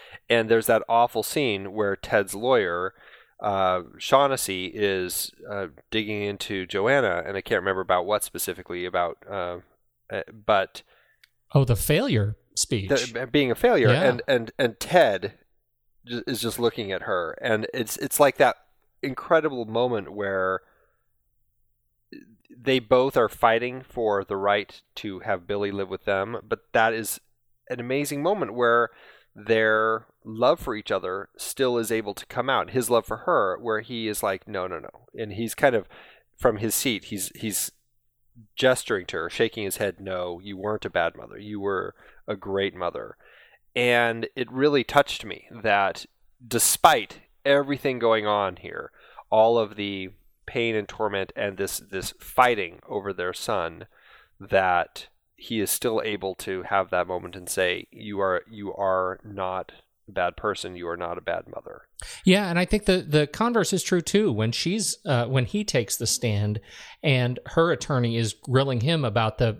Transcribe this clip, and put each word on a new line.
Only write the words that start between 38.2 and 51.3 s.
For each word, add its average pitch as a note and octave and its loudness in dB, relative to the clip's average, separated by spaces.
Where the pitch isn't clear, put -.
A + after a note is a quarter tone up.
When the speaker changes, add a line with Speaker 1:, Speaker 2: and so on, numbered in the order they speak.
Speaker 1:
gesturing A#2+ 0
to F2+ -6
her, E2 -4
shaking A2+ -2
his G2 -6
head, G2+ -2
"No, F2+ -6
you G2+ -12
weren't G#2 -4
a G2+ -6
bad E2+ 0
mother. - -18
You G#2 -12
were F#2+ -4
a G#2+ -4
great G2 -4
mother." F2 -8
And A#2+ 2
it B2 -6
really C3+ 2
touched - 0
me G2+ -12
that G2+ 0
despite A#2 4
everything C#3 2
going A2 4
on G2+ 0
here, - -12
all A2+ 6
of G#2+ -2
the G2 -6
pain A#2 0
and G#2 -2
torment G2+ -2